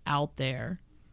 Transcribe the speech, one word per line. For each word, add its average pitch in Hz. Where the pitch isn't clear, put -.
out 147
there. 131